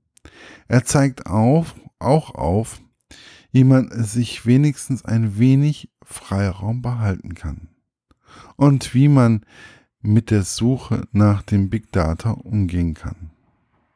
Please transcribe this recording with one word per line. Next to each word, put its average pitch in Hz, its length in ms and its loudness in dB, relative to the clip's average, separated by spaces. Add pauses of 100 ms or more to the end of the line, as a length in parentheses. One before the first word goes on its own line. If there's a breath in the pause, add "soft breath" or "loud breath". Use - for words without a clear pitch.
(680 loud breath)
Er 123 160 2
zeigt 139 400 0
auf, 123 500 0 (240)
auch 156 360 -2
auf, 95 480 -4 (680 loud breath)
wie 131 120 6
man 131 260 4 (140)
sich 113 400 -6
wenigstens 135 580 0
ein 107 360 -2
wenig 135 520 2 (120)
Freiraum 101 800 -6
behalten 110 520 -4
kann. 80 340 -12 (880 loud breath)
Und 139 380 2
wie 135 140 4
man 120 360 4 (560 loud breath)
mit 107 300 0
der 104 120 2
Suche 117 680 -4
nach 104 300 2
dem 98 280 -2
Big 110 220 -8
Data 82 380 -2
umgehen 87 640 -4
kann. - 360 -14 (640)